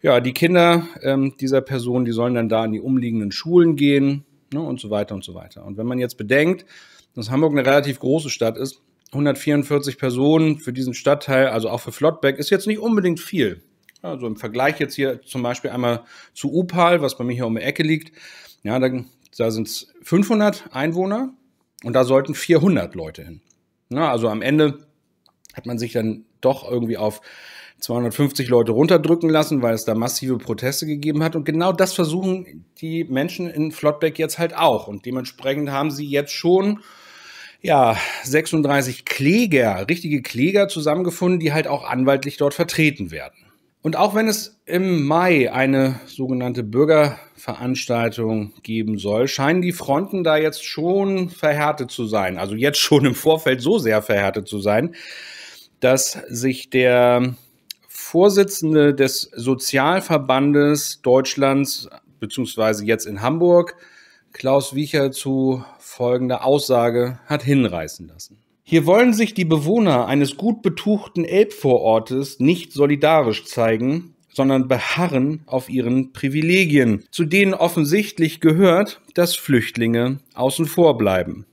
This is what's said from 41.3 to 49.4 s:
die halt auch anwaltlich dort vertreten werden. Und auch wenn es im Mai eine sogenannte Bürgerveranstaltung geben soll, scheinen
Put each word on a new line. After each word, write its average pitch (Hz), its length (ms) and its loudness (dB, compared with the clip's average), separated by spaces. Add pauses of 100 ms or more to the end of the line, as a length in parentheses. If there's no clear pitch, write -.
die 156 140 -2
halt 156 140 0
auch 139 160 -4
anwaltlich 131 540 0
dort 143 160 0
vertreten 151 560 0
werden. 71 360 -16 (360)
Und 160 140 -6
auch 202 180 2
wenn 220 140 0
es - 380 -6
im 180 400 0
Mai 156 460 2
eine 135 540 0
sogenannte 123 560 -6
Bürgerveranstaltung 117 2000 -2
geben 110 380 -4
soll, 107 280 0
scheinen 151 360 0